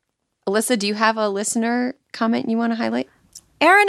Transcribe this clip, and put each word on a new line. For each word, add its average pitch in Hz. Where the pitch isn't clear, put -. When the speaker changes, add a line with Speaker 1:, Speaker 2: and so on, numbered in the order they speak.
Speaker 1:
Alyssa, 220
do 202
you 208
have 220
a 214
listener 233
comment 226
you 226
wanna 233
highlight? 226
Speaker 2:
Erin, 392